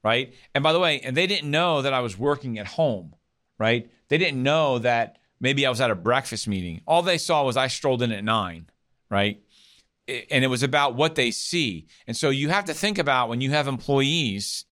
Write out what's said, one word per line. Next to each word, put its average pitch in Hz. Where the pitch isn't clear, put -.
right? 120
And 135
by 160
the 170
way, 160
and 127
they 175
didn't 156
know 156
that 135
I 131
was 113
working 135
at 104
home, 101
right? 113
They 147
didn't 156
know 143
that 117
maybe 135
I 131
was 123
at 123
a 104
breakfast 113
meeting. 90
All 170
they 175
saw 156
was 127
I 131
strolled 127
in 120
at 101
nine, 92
right? 101
I-, 120
and 131
it 135
was 127
about 139
what 156
they 127
see. 110
And 117
so 151
you 139
have 190
to 170
think 208
about 131
when 120
you 135
have 147
employees 135